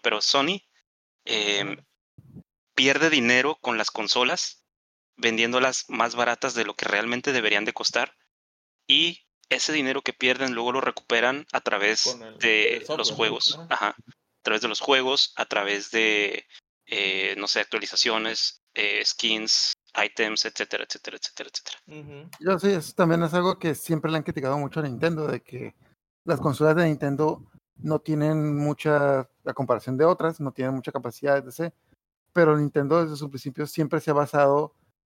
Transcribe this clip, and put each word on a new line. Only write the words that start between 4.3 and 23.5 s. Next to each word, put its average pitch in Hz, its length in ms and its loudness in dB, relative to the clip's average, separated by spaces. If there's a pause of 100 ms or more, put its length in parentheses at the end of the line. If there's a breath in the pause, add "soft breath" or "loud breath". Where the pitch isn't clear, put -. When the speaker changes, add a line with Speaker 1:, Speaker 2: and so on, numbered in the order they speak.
Speaker 1:
vendiéndolas 120 720 0
más 117 280 -2
baratas 120 400 -2
de 113 100 0
lo 104 100 -6
que - 100 -6
realmente 120 460 -2
deberían 107 320 2
de 117 100 -4
costar, - 440 -4 (680)
y 160 440 0 (180)
ese 131 240 -2
dinero 135 300 0
que 131 100 -4
pierden 127 420 0
luego 120 200 -2
lo 131 80 0
recuperan 127 720 0
a 123 80 -2
través 104 420 0
Speaker 2:
Con 123 200 -4
el, 110 160 -18
Speaker 1:
de 113 340 4
Speaker 2:
el 120 80 -4
software, 156 160 -6
Speaker 1:
los - 140 -2
Speaker 2:
¿no? - 40 -8
Speaker 1:
juegos. 113 400 0
Speaker 2:
Ajá. 165 140 -16
Speaker 1:
Ajá. - 280 -2
A - 460 -20
través 107 200 0
de 120 40 -2
los 107 120 -4
juegos, 131 560 2
a 113 100 -4
través 101 460 -2
de, 107 560 0 (400 loud breath)
eh, 98 500 -2
no 101 100 -6
sé, - 120 -2
actualizaciones, 110 1040 -2 (100)
eh, 104 320 -2
skins, 110 680 -2 (200)
items, 107 520 -2
etcétera, - 380 -6
etcétera, - 340 -12
etcétera, - 360 -12
etcétera. - 320 -12
Speaker 2:
Ujú. 151 440 -18 (100)
Speaker 3:
Yo 180 180 0
sí, 196 140 2
eso 170 220 -2
también 170 280 4
es 165 140 0
algo 180 240 2